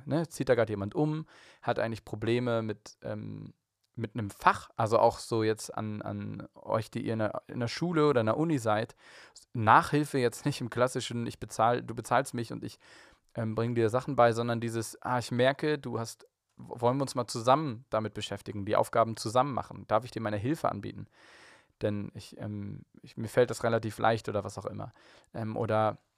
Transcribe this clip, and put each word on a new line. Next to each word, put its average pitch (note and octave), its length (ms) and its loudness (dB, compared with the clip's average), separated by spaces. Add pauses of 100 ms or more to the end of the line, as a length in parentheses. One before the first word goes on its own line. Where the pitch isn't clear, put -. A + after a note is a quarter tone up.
Ne? D#3 220 0
Zieht - 220 -2
da B2+ 60 8
gerade A2 160 4
jemand G2+ 240 -2
um? D#3 300 0 (360)
Hat - 180 0
eigentlich A2+ 260 -4
Probleme A#2 560 0
mit, G#2+ 420 -8
ähm, G#2+ 500 -10 (420)
mit A2+ 200 -8
einem G#2+ 140 -4
Fach? - 460 0
Also A2+ 240 2
auch A#2 200 4
so A2+ 240 -2
jetzt A2 320 -2
an, G#2+ 260 -6
an G#2 540 -8
euch, G#2+ 360 -4
die A2+ 140 -8
ihr A2+ 80 -2
in A2 60 -2
der, G#2+ 280 -2
in - 120 -8
der A#2+ 80 -2
Schule E3 400 2
oder C3 140 4
in A2 60 2
der A2+ 100 2
Uni D#3 200 2
seid. A2 380 0 (580)
Nachhilfe C#3+ 640 6
jetzt A#2+ 280 0
nicht D#3+ 160 -2
im B2 80 -4
klassischen, A#2+ 580 0
ich A#2 120 -8
bezahl-, A#2 440 2
du A#2 120 -10
bezahlst B2 380 0
mich A#2+ 180 -6
und A#2+ 120 -8
ich, - 160 -12 (560)
ähm, A2 200 -2
bring A#2 200 0
dir A2+ 140 4
Sachen B2+ 260 0
bei, A#2+ 180 8
sondern A#2 260 0
dieses, A2+ 420 -4
„Ah, B2 180 -2
ich - 120 -6
merke, C#3 460 2
du A#2+ 220 -6
hast, - 240 -10 (340)
w-, A#2+ 240 -14
wollen A#2+ 160 4
wir C#3 60 0
uns C3 120 -4
mal A#2+ 120 -2
zusammen B2+ 640 2
damit G#2+ 240 -2
beschäftigen, G2+ 520 -8
die G#2 100 0
Aufgaben A2 420 2
zusammen B2+ 360 0
machen? G2+ 340 -8
Darf A2 180 2
ich B2 60 -14
dir - 100 -6
meine G#2+ 160 -2
Hilfe C3 320 -2
anbieten? G2+ 380 -8 (720)
Denn G#2 340 -2
ich, - 240 -16
ähm, G2+ 460 -8 (160)
ich, - 160 -18
mir A2+ 120 -6
fällt B2 200 6
das A2+ 140 -4
relativ A2+ 360 0
leicht“, A2 300 0
oder G2+ 140 -2
was G2+ 140 -10
auch G2+ 80 -10
immer. G#2 280 -8 (400)
Ähm, A2 240 -6
oder, A2 420 2 (180)